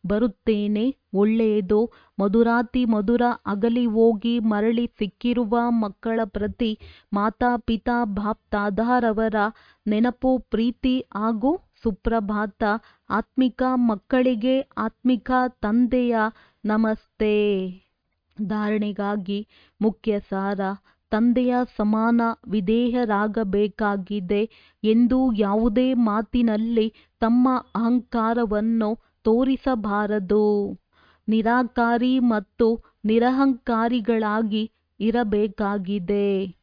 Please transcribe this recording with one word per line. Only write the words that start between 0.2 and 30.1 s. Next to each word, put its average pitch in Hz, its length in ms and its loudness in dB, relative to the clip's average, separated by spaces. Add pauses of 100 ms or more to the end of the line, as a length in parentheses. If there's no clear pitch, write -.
ಒಳ್ಳೆಯದು. 214 760 2 (300)
ಮಧುರಾತಿ 233 640 2
ಮಧುರ 220 380 0 (240)
ಅಗಲಿ 233 400 0
ಹೋಗಿ 226 520 2
ಮರಳಿ 226 480 0
ಸಿಕ್ಕಿರುವ 233 720 -2 (100)
ಮಕ್ಕಳ 226 560 -2
ಪ್ರತಿ 214 540 -4 (340)
ಮಾತಾಪಿತಾ 233 920 -2
ಬಾಪ್ 208 480 -6
ದಾದಾರವರ 220 800 0 (520)
ನೆನಪು, 240 520 0
ಪ್ರೀತಿ 247 600 -2
ಹಾಗೂ 226 600 -2 (220)
ಸುಪ್ರಭಾತ. 214 800 -2 (480)
ಆತ್ಮಿಕ 233 520 -2 (120)
ಮಕ್ಕಳಿಗೆ 247 880 0
ಆತ್ಮಿಕ 240 680 -4 (180)
ತಂದೆಯ 240 680 0 (480)
ನಮಸ್ತೆ. 208 1120 0 (680)
ಧಾರಣೆಗಾಗಿ 208 1080 -4 (320)
ಮುಖ್ಯ 208 400 -2
ಸಾರ. 196 400 -4 (500)
ತಂದೆಯ 240 440 2 (220)
ಸಮಾನ 220 440 2 (280)
ವಿಧೇಯರಾಗಬೇಕಾಗಿದೆ 208 2000 -2 (340)
ಎಂದು 240 480 4
ಯಾವುದೇ 220 600 2
ಮಾತಿನಲ್ಲಿ 226 1000 0 (260)
ತಮ್ಮ 247 280 4 (260)
ಅಹಂಕಾರವನ್ನು 226 1200 0 (240)
ತೋರಿಸಬಾರದು. 208 1500 0 (520)